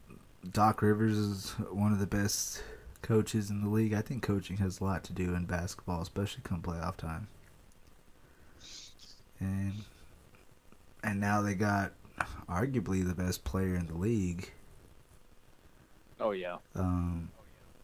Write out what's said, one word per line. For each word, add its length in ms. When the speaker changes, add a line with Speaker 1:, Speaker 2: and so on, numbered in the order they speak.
Speaker 1:
Doc 300
Rivers 380
is 320
one 220
of 60
the 80
best 580
coaches 480
in 120
the 60
league. 240
I 80
think 220
coaching 340
has 240
a 40
lot 200
to 80
do 220
in 100
basketball, 580
especially 400
come 200
playoff 340
time. 320
And, 460
and 160
now 200
they 140
got 380
arguably 580
the 80
best 300
player 320
in 100
the 100
league. 540
Speaker 2:
Oh, 140
yeah. 240
Speaker 1:
Um, 560